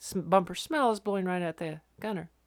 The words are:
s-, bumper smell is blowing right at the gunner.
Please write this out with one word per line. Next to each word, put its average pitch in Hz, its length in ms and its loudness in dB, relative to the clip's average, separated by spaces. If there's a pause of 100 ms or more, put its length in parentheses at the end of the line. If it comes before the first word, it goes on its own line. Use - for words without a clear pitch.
s-, - 140 -12
bumper 180 400 2
smell 285 360 2
is 208 100 -2
blowing 196 260 -2
right 180 160 0
at 165 160 -4
the 160 220 -6 (200)
gunner. 190 300 -6 (160)